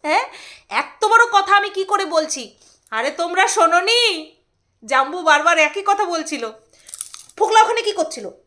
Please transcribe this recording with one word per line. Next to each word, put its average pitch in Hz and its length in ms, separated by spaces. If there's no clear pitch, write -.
হ্যাঁ, 359 220
এত - 360
বড় 453 220
কথা 392 300
আমি 403 140
কি 381 140
করে 392 200
বলছি? 311 500
আরে 233 200
তোমরা 339 380
শোনোনি? 370 840
জাম্বু 269 380
বারবার 311 360
একই 311 280
কথা 403 180
বলছিল। 302 460
ফোকলা 440 240
ওখানে 440 200
কি 392 100
করছিল? 254 380